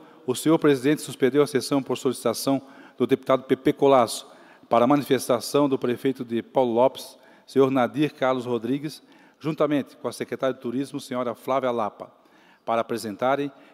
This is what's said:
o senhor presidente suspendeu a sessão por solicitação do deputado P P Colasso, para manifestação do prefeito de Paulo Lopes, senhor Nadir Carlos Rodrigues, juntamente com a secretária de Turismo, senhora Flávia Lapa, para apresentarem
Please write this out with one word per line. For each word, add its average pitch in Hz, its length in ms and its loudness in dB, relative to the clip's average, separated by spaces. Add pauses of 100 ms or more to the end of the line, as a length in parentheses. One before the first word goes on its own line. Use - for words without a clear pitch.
(260)
o 127 80 -2
senhor 160 240 2
presidente 143 440 2
suspendeu 135 400 0
a 143 40 2
sessão 135 360 -2
por 123 140 -6
solicitação 127 640 -2 (380)
do 123 80 2
deputado 131 380 0
P 131 120 0
P 147 160 0
Colasso, 139 560 2 (400)
para 117 180 4
manifestação 135 800 0
do 131 100 0
prefeito 127 440 -4
de 117 200 -6
Paulo 127 300 0
Lopes, - 460 0 (280)
senhor 135 240 4
Nadir 131 440 0
Carlos 131 320 -2
Rodrigues, 120 560 -6 (360)
juntamente 147 600 -2
com 123 100 -8
a 117 40 -6
secretária 127 420 -4
de 131 60 -18
Turismo, 127 380 -6
senhora 123 360 -6
Flávia 131 360 -2
Lapa, 110 400 -6 (540)
para 113 160 0
apresentarem 123 720 -4 (220)